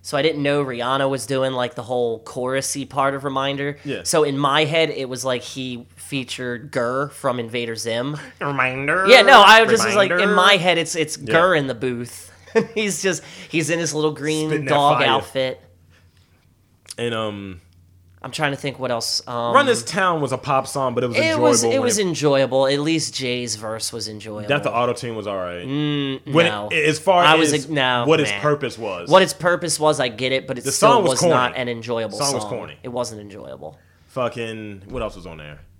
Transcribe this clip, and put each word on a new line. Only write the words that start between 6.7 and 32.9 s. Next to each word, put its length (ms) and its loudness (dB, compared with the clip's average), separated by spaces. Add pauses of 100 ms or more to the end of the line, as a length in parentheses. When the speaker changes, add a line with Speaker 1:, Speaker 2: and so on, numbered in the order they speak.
Speaker 1:
Gurr 380 -2
from 320 -4
Invader 340 -6
Zim. 420 -4 (240)
Speaker 2:
Reminder. 680 -2
Speaker 1:
Yeah, 140 10
no, 180 10
I 240 10
just 200 2
was 120 2
like, 140 4
in 80 2
Speaker 2:
Reminder. 180 2
Speaker 1:
my 220 6
head, 200 2
it's, 160 -4
it's 240 -4
Speaker 2:
Yeah. 140 -6
Speaker 1:
Gurr 240 4
in 100 0
the 80 -4
booth. 560 -6 (240)
<laughs> 200 0
He's 280 -4
just, 200 -2 (280)
he's 180 0
in 100 0
his 140 -4
little 200 0
green 360 -2
Speaker 2:
Spitting 180 -2
that 40 -2
Speaker 1:
dog 280 4
Speaker 2:
fire. 100 2
Speaker 1:
outfit. 520 -2 (1400)
Speaker 2:
And, 180 -4
um, 460 -8 (680)
Speaker 1:
I'm 60 -12
trying 180 -2
to 60 -6
think 240 -8
what 100 -4
else, 380 -4
um, 260 -2
Speaker 2:
Run 120 6
This 180 0
Town 360 -2
was 120 -2
a 60 -2
pop 280 -2
song, 300 -2
but 80 0
it 20 -2
was 100 -2
Speaker 1:
it 60 2
Speaker 2:
enjoyable 220 2
Speaker 1:
was, 180 4
it 60 2
Speaker 2:
when 140 2
Speaker 1:
was 160 0
Speaker 2:
it 100 0
Speaker 1:
enjoyable. 580 2
At 140 2
least 340 -2
Jay's 400 -4
verse 380 -8
was 160 -8
enjoyable. 400 -10
Speaker 2:
Death 180 0
of 80 -4
Auto-Tune 400 -2
was 140 -8
all 80 -4
right. 280 -8
Speaker 1:
Mm, 680 -4
Speaker 2:
When 140 4
it, 40 2
Speaker 1:
no. 160 -6
Speaker 2:
as 320 0
far 240 4
Speaker 1:
I 140 8
was 160 4
Speaker 2:
as 140 -2
Speaker 1:
a, 60 -8
no, 320 2
Speaker 2:
what 140 4
its 140 0
Speaker 1:
man. 100 -6
Speaker 2:
purpose 340 -2
was. 320 -8
Speaker 1:
What 140 8
its 100 0
purpose 460 -2
was, 220 2
I 80 0
get 240 -4
it, 160 -2
but 100 -6
it 60 -14
Speaker 2:
The 80 -2
Speaker 1:
still 220 4
Speaker 2:
song 100 4
was 80 4
Speaker 1:
was 100 0
not 300 2
Speaker 2:
corny. 100 -6
Speaker 1:
an 60 -4
enjoyable 500 -6
Speaker 2:
Song 80 -2
Speaker 1:
song. 80 -2
Speaker 2:
was 120 -4
corny. 360 -10
Speaker 1:
It 60 -12
wasn't 320 -6